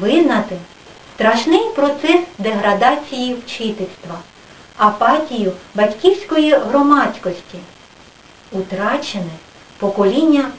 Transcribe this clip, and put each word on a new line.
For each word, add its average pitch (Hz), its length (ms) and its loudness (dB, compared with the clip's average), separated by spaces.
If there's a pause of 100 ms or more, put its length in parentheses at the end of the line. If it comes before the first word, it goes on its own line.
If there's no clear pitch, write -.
визнати 240 560 2 (580)
страшний 285 600 2
процес 294 440 2 (180)
деградації 220 960 0
вчительства, 185 840 -10 (580)
апатію 220 760 0 (220)
батьківської 302 800 2
громадськості, 262 1040 0 (920)
утрачене 190 800 -4 (460)
покоління 269 800 2